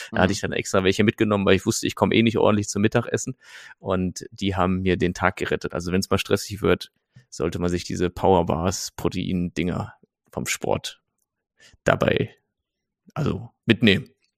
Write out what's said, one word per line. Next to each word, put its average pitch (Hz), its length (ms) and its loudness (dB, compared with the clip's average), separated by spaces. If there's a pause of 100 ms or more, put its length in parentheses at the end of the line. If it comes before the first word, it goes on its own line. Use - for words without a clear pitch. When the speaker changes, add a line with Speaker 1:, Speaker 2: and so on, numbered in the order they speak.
(120)
Speaker 1:
Da - 60 -4
Speaker 2:
Mhm. - 60 2
Speaker 1:
hatte 95 100 2
ich - 80 -4
dann 85 100 -4
extra - 320 0
welche 95 220 2
mitgenommen, 104 400 2
weil 98 100 6
ich 92 100 -2
wusste, - 220 -2
ich - 80 -4
komme 98 200 2
eh 113 60 6
nicht 113 160 2
ordentlich 104 300 2
zum - 140 -4
Mittagessen 117 560 -2 (420)
und 92 520 -4
die 98 240 -4
haben 92 260 0
mir 92 160 2
den 90 160 0
Tag 92 240 -2
gerettet. - 360 -4
Also 87 200 -4
wenn's 92 160 0
mal 101 80 2
stressig - 440 -2
wird, - 300 0 (380)
sollte 85 300 -4
man 87 100 -2
sich 87 160 -2
diese 90 240 -2
Powerbars, 90 880 0
Protein-Dinger 90 960 -4 (400)
vom - 120 -6
Sport - 560 -4 (840)
dabei, - 500 2 (800)
also 120 360 -6 (160)
mitnehmen. 101 440 2 (280)